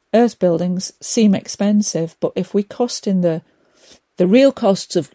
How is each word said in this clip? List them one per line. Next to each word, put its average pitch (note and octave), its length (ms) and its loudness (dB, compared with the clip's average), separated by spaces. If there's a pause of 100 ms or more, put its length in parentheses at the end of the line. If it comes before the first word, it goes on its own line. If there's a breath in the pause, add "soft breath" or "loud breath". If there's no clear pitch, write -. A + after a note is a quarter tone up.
(120)
earth A3+ 260 2
buildings F3+ 600 -2
seem G#3+ 340 2
expensive, G3+ 840 -2
but - 140 -2
if - 200 -6
we G#3 80 0
cost - 440 -8
in F#3+ 140 0
the, E3 220 -2 (760 soft breath)
the F3+ 100 0
real C4 260 4
costs - 440 -2
of, D#3+ 180 -4